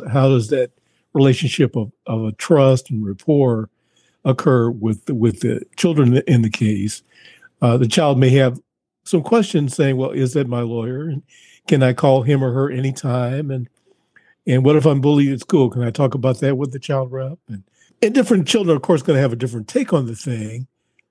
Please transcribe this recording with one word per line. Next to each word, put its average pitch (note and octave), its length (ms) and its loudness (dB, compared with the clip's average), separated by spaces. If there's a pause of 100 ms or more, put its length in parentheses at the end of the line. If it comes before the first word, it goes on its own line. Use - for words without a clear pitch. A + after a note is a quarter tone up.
how C3+ 200 2
does A#2+ 200 2
that B2+ 220 -2 (420)
relationship C3+ 600 2
of, A2 160 -6 (160)
of A2+ 160 -4
a A2 100 -4
trust C3+ 560 2
and G#2+ 160 -4
rapport A2+ 640 0 (560)
occur B2+ 460 2
with, A2 400 -4
with A#2 300 0
the A2+ 200 -2 (160)
children C#3+ 400 4 (100)
in A#2+ 140 4
the A2 80 0
case? G#2+ 540 -4 (580)
Uh, A#2+ 160 4
the C3 100 2
child C#3+ 300 2
may B2+ 140 4
have C3 280 2 (440)
some E3+ 180 0
questions F#3 540 -2
saying, C#3 220 0
"Well, C3 140 -4
is B2+ 220 -2
that C#3 140 -2
my A#2+ 140 -4
lawyer? A#2+ 460 -6
And D3+ 140 -8 (460)
can C#3 160 2
I B2+ 100 2
call C3 300 2
him C3+ 200 0
or B2+ 100 -2
her C3+ 180 -2
anytime? C3 800 -4
And, B2+ 160 -8 (800)
and B2+ 180 2
what D3 100 6
if D3 100 4
I'm C#3+ 160 4
bullied C#3+ 320 2
at B2 80 -8
school? C3+ 280 2
Can B2 140 -4
I A#2+ 80 -2
talk C3+ 240 -2
about B2+ 240 -2
that C#3 180 0
with C#3 140 -6
the C3+ 80 -12
child C3 320 -6
rep?" C3 260 -10 (100)
And, G2+ 160 -14 (380)
and A3 140 2
different G3 320 2
children, F3+ 280 2
of C3+ 60 -2
course, D#3 220 0
gonna C#3+ 160 2
have C3 140 0
a - 20 -4
different A#2 320 -8
take - 260 -2
on C3+ 140 0
the A2+ 80 -10
thing, A2+ 500 -8 (460)